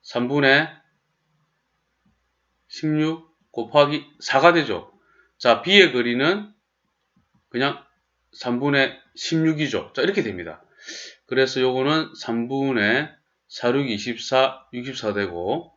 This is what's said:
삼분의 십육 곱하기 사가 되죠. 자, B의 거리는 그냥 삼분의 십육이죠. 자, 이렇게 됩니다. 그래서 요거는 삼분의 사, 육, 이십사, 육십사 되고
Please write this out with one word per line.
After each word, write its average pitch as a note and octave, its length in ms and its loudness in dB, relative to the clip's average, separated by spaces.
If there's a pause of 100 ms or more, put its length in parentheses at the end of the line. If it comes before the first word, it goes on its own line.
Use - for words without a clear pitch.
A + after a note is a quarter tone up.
삼분의 C#3 640 2 (2000)
십육 D#3 640 -4 (220)
곱하기 C#3+ 520 2 (160)
사가 D#3 340 4
되죠. A#2+ 380 -2 (460)
자, - 240 4
B의 F3+ 320 6
거리는 C3 580 0 (960)
그냥 C3+ 360 -4 (480)
삼분의 C3+ 680 -2 (160)
십육이죠. D3+ 800 -2
자, C3 60 -2
이렇게 F#3+ 220 0
됩니다. F2+ 400 -10 (640)
그래서 C3 340 0
요거는 C3 540 0
삼분의 B2 1000 -2 (320)
사, - 260 -4
육, C#3 140 0
이십사, B2 840 -2
육십사 B2 400 -6
되고 G2 640 -6